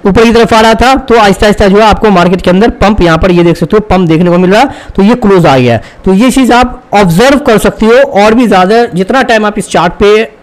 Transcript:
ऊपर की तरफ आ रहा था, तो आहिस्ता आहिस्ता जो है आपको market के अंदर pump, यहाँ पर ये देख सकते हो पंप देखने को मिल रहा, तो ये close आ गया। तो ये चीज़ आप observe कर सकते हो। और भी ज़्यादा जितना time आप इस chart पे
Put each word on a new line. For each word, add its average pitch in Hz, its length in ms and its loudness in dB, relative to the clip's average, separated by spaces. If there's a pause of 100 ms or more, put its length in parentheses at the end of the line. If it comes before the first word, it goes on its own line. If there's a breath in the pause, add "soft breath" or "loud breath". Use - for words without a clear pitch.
ऊपर 214 180 0
की 233 80 2
तरफ 233 220 0
आ 220 80 2
रहा 226 120 2
था, 247 220 0
तो 240 220 -2
आहिस्ता 202 280 0
आहिस्ता 208 220 0
जो 190 100 2
है 214 60 2
आपको 214 260 0
market 180 320 0
के - 80 -2
अंदर 196 200 2
pump, 208 320 -2
यहाँ 165 160 0
पर 180 140 0
ये 175 120 2
देख 170 140 0
सकते 180 200 -2
हो - 20 2
पंप 190 280 -2
देखने 165 220 0
को 175 80 0
मिल 185 140 0
रहा, 220 120 2 (320 loud breath)
तो 190 80 0
ये 226 120 2
close 196 300 0
आ 135 120 2
गया। 117 220 0 (260 loud breath)
तो 190 80 0
ये 240 180 2
चीज़ 262 220 0
आप 247 300 -2 (100)
observe 208 440 0
कर 220 200 -2
सकते 202 280 -2
हो। 226 80 4
और 220 400 2
भी 240 140 0
ज़्यादा 202 380 0
जितना 226 360 -4
time 220 240 -2
आप 208 140 -4
इस - 100 -10
chart 175 240 -2
पे 214 380 0 (120)